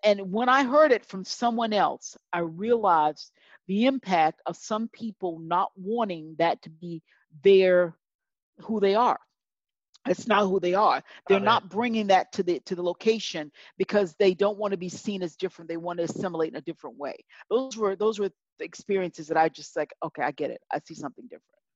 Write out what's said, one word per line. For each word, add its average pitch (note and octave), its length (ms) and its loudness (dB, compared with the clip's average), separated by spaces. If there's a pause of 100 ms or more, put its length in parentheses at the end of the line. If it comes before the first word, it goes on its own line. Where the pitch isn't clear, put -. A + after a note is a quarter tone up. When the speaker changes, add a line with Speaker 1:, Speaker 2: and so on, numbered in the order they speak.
Speaker 1:
and G3 280 2
when A3+ 180 0
I C4+ 140 6
heard C#4+ 280 6
it A3 140 2
from F#3+ 200 -10
someone A#3 480 -2
else, F3 420 0 (160)
I F3 80 -4
realized E3+ 920 0 (360)
the G3+ 180 2
impact F#3 600 0
of E3+ 100 -6
some A3 320 -6
people F#3 520 -8
not E3+ 360 -2
wanting F#3 640 -6
that E3+ 240 0
to E3+ 60 -18
be E3 320 -12 (420)
their, F#3 520 6 (640)
who A3 200 -6
they G3 160 2
are. A#3 240 2 (880)
It's - 180 -2
not G#3 220 4
who F#3+ 120 0
they F3 140 -2
are. F#3 300 2 (240)
They're G3 100 4
Speaker 2:
Got G3 60 -2
it. - 20 -2
Speaker 1:
not G#3+ 240 2
bringing A3 380 -2
that F#3+ 260 4
to G3 100 -4
the, F3 180 -2
to - 140 -8
the F3 60 -8
location F3 680 -4 (260)
because F#3+ 380 0
they G3 180 4
don't G3+ 240 0
want G#3 140 -4
to G3 60 -4
be F3 120 -8
seen G3 320 -8
as E3+ 140 -8
different. E3+ 340 -10
They E3+ 80 -6
want F3 220 -8
to E3+ 60 0
assimilate D#3+ 460 -4
in - 60 -12
a D#3 40 -10
different D3 360 -14
way. C#3 180 -10 (360)
Those B3 260 -2
were, G3+ 180 -2
those G#3 240 -2
were G3 100 -2 (280)
the D#3+ 80 -10
experiences F3 640 -6
that D#3+ 100 0
I D#3+ 120 4
just - 260 -14
like, D3+ 180 -6 (100)
"Okay, D#3 200 -8
I C3+ 80 -2
get C#3 180 -6
it. - 120 -12 (100)
I C#3+ 120 -4
see E3 120 -18
something G3+ 300 -14
different." - 180 -20 (320)